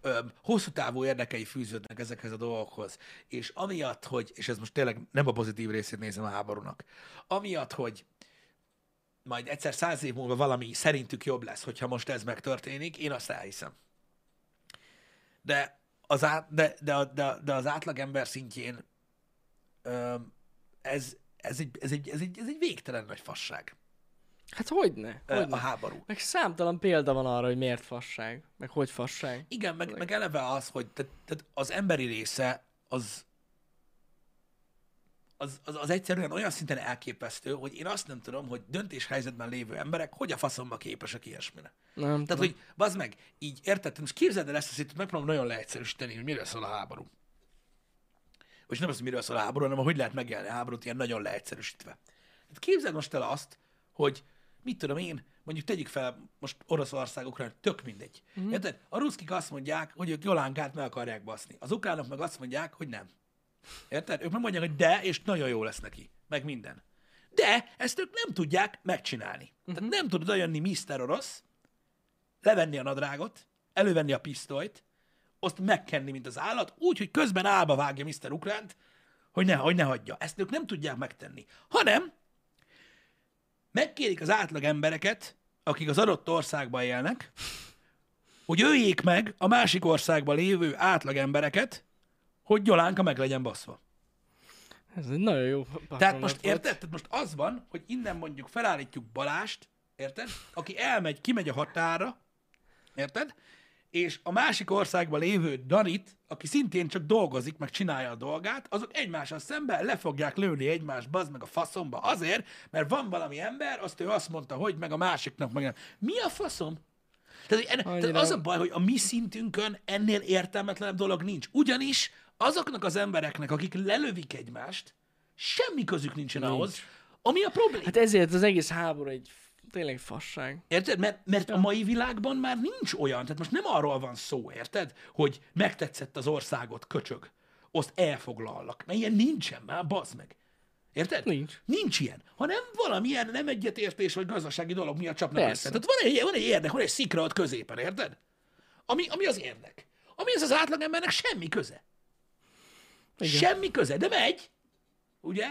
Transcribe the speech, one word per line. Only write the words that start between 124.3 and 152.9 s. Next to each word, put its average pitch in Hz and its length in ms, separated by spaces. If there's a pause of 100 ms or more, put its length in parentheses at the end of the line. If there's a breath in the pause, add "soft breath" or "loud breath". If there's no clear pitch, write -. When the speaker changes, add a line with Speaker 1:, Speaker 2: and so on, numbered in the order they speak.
Speaker 1:
egymást, 123 600 (400)
semmi 392 500
közük 147 300
nincsen 143 280
Speaker 2:
Nincs. 131 120
Speaker 1:
ahhoz, 175 240 (440 loud breath)
ami 349 220
a 415 60
probléma. 302 340
Speaker 2:
Hát 180 120
ezért 208 380
az 185 80
egész 190 280
háború 160 400
egy 131 180
f-, - 420
tényleg 147 280
fasság. 135 600 (100)
Speaker 1:
Érted? 185 300
Mert, 208 280
mert 202 240
a 220 40
Speaker 2:
Ja. 190 60
Speaker 1:
mai 202 240
világban 240 520
már 254 240
nincs 440 340
olyan, 131 280
tehát 147 160
most 160 120
nem 381 160
arról 147 320
van 127 160
szó, 120 380
érted? 127 400 (200 loud breath)
Hogy 143 280 (120 soft breath)
megtetszett 156 640
az 131 100
országot, 135 600
köcsög. - 440 (400 soft breath)
Azt - 240
elfoglallak. 120 920
Mert 190 120
ilyen 220 140
nincsen 226 540
már, 175 200
bazd 180 300
meg. - 200 (560)
Érted? 175 340
Speaker 2:
Nincs. 147 380
Speaker 1:
Nincs 349 360
ilyen. - 220 (140)
Hanem 349 220 (160)
valamilyen 247 580
nem 285 160
egyetértés 202 640
vagy 185 120
gazdasági 170 460
dolog 160 260
miatt 165 180
csapnak 156 260
Speaker 2:
Persze. 117 260
Speaker 1:
össze. 170 120
Tehát 220 40 (180)
van 247 100
egy, 247 100
van 370 120
egy 247 140
érdek, 156 240
van 262 80
egy 220 80
szikra 165 340
ott 160 100
középen, 123 460
érted? 190 380 (680 soft breath)
Ami, 320 220
ami 370 180
az 277 140
érdek. - 460 (300 soft breath)
Ami 453 180
az, 320 80
az 277 100
átlagembernek 311 580
semmi 233 380
köze. - 360 (1300 soft breath)